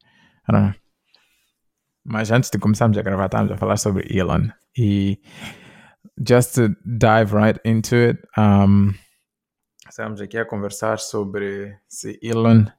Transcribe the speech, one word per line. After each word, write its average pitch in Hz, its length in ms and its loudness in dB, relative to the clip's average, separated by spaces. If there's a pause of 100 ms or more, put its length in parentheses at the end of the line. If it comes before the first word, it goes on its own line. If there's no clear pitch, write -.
(480)
I - 40 0
don't 104 120 4
know. 101 100 0 (1300)
Mas 110 260 -4
antes 120 200 2
de 107 80 -2
começarmos 107 400 2
a 95 40 -2
gravar, 95 240 -2
estávamos 101 260 -2
a 98 40 -6
falar 101 200 -2
sobre 98 340 -2
Elon. 92 400 -2 (260)
E 101 440 0 (1000)
just 123 340 2
to 110 200 2 (100)
dive 110 480 2
right 107 320 2
into 113 320 0
it, 120 240 2 (160)
um, 101 560 4 (960)
estamos 110 320 -12
aqui 104 180 -12
a 117 60 -4
conversar 107 540 -6
sobre 101 800 -8 (120)
se 110 340 -16
Elon, 113 440 4 (120)